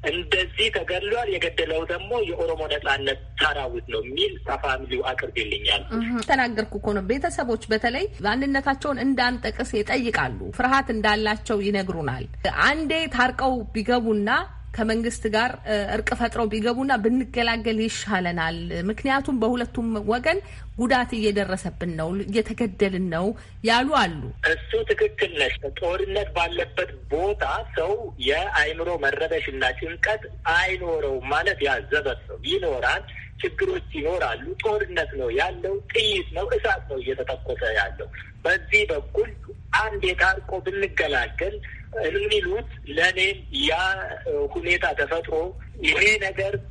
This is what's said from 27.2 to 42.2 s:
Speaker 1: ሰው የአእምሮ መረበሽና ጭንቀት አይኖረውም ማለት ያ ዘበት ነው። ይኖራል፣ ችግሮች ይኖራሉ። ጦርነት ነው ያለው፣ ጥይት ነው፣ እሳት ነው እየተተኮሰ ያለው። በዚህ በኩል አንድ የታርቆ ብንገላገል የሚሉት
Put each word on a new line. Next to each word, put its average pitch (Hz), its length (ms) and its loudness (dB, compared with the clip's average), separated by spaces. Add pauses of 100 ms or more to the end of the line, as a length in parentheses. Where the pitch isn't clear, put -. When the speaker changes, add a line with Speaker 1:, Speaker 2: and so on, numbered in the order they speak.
Speaker 1:
ሰው 170 200 0 (320)
የአእምሮ 165 680 2 (100)
መረበሽና 151 640 0 (120)
ጭንቀት 196 480 -2 (280)
አይኖረውም 165 800 0
ማለት 135 320 2
ያ 139 120 2 (120)
ዘበት 139 400 0
ነው። - 180 -10
ይኖራል፣ 151 600 0 (360)
ችግሮች 370 540 -2
ይኖራሉ። 302 520 -2 (140)
ጦርነት 175 560 0
ነው 127 160 0
ያለው፣ 185 440 0 (120)
ጥይት 392 440 2
ነው፣ - 200 -2
እሳት 214 340 2
ነው 139 140 -6
እየተተኮሰ 127 600 -4 (120)
ያለው። - 360 -2 (320)
በዚህ 180 460 4
በኩል 160 420 0 (480)
አንድ 214 260 0
የታርቆ 185 460 2 (120)
ብንገላገል 190 920 0 (460)
የሚሉት 208 680 0 (180)